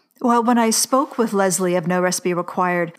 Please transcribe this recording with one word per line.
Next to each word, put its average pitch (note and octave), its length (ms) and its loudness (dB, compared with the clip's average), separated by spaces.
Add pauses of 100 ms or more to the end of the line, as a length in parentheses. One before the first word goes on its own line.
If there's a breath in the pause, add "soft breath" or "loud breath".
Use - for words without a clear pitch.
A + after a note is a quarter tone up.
(220 loud breath)
well, A#3+ 220 2
when A#3 140 2
I A3+ 120 2
spoke - 480 -2
with A3+ 160 0
Leslie F#3 420 0
of E3+ 120 -2
No F3+ 140 0
Recipe F3+ 320 -2
Required, F3 640 -2